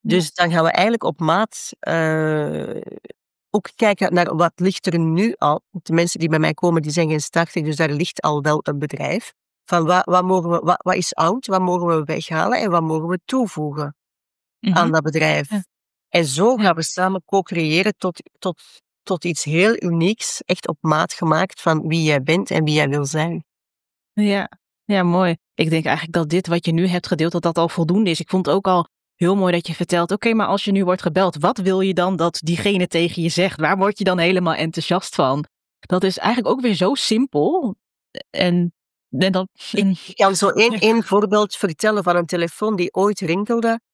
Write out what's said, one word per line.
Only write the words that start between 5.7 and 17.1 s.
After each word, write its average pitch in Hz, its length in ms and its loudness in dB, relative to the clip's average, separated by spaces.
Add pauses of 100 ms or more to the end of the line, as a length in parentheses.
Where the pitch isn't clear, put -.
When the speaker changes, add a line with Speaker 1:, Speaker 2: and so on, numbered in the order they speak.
Speaker 1:
De - 220 -8
mensen 170 280 2
die 165 80 0
bij 156 100 2
mij 156 160 2
komen, 165 280 0
die 151 100 -6
zijn 160 160 0
geen 156 120 0
starter, 165 440 -2
dus 151 120 -2
daar 156 140 0
ligt 147 320 -4
al 147 200 0
wel 151 200 0
een 147 160 -4
bedrijf. 147 540 -6 (320)
Van 170 220 0
wa-, 180 180 2
wat 180 200 2
mogen 185 260 0
we, 170 100 0
wa-, 175 220 0
wat 180 120 0
is 185 200 -4
oud, 196 320 -2
wat 190 140 0
mogen 175 260 0
we 160 180 0
weghalen 160 560 -2
en 202 100 -2
wat 170 120 2
mogen 160 260 -2
we 180 160 -4
toevoegen 151 720 -4 (640)
Speaker 2:
Mhm. 196 160 0
Speaker 1:
aan 170 160 2
dat 160 100 2
bedrijf? 151 480 0
Speaker 2:
Ja. 208 120 -4 (460)
Speaker 1:
En 170 160 2
zo 151 320 2
Speaker 2:
Ja. 214 60 0
Speaker 1:
gaan 185 120 4
we 165 80 -6
samen 185 420 -2